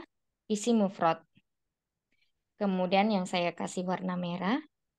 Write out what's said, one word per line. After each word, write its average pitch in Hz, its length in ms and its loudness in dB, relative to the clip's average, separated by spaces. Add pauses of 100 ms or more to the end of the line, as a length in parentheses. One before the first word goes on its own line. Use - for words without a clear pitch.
(460)
isim 220 320 2
mufrad. 185 400 2 (1400)
Kemudian 190 480 2
yang 185 160 0
saya 175 300 0
kasih 190 260 -6
warna 185 320 -4
merah, 180 480 -2 (380)